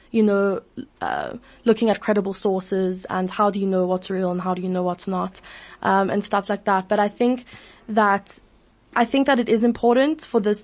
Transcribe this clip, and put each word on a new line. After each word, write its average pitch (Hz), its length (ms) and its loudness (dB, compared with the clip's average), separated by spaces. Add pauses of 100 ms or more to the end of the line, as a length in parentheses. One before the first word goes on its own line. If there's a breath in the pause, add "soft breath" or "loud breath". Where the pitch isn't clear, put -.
(100 soft breath)
you 220 120 2
know, 202 380 2 (400)
uh, 73 320 -4 (320 loud breath)
looking 226 260 2
at 196 80 0
credible 202 340 0
sources 190 800 -2
and 185 220 -2
how 208 180 2
do 196 80 -4
you 196 80 -2
know 185 180 2
what's 185 260 -2
real 185 200 -2
and 180 100 -4
how 185 140 -4
do 180 80 -8
you 185 60 -4
know 180 160 -2
what's 180 240 -6
not, 185 320 -6 (420 loud breath)
um, 196 260 2
and 202 140 -2
stuff 202 260 -4
like 202 180 -6
that. 190 200 0
But 208 140 0
I 208 80 2
think 247 360 -2 (440 loud breath)
that, 208 500 0 (560)
I 233 120 2
think 269 200 2
that 269 140 4
it 240 80 -2
is 233 160 2
important 247 600 2
for - 140 -2
this 208 260 0